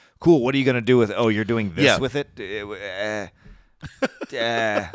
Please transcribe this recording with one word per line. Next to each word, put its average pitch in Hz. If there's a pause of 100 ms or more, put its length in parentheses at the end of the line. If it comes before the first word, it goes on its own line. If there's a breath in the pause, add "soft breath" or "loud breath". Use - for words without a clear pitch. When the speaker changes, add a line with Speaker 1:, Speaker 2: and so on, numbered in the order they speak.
(200 soft breath)
Speaker 1:
Cool. 160
What 135
are -
you 131
gonna 123
do 123
with? 107
Oh, 113
you're 107
doing 104
this 110
Speaker 2:
Yeah. 107
Speaker 1:
with 131
it. 143 (100)
Uh, 104
uh, 101 (1080 loud breath)
uh, 113